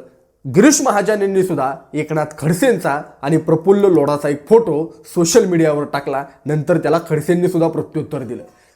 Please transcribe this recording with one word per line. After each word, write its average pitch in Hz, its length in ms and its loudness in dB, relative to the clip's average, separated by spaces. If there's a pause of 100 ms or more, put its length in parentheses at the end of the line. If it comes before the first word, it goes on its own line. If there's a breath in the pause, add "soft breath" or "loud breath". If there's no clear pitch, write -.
(480)
गिरीश 208 340 4
महाजन 202 400 0
यांनी 196 220 0
सुद्धा 143 300 -4 (200)
एकनाथ 151 320 -4 (120)
खडसेंचा 170 640 0 (200)
आणि 151 160 0
प्रफुल्ल 190 540 2
लोढाचा 147 380 2
एक 143 200 -6
फोटो 165 460 2 (100)
सोशल 175 400 2
मीडियावर 160 380 0
टाकला. 143 420 -6 (200 loud breath)
नंतर 151 320 0
त्याला 151 220 0 (100)
खडसेंनी 175 380 0
सुद्धा 165 200 0
प्रत्युत्तर 156 520 -6
दिलं. 113 240 -12 (320 soft breath)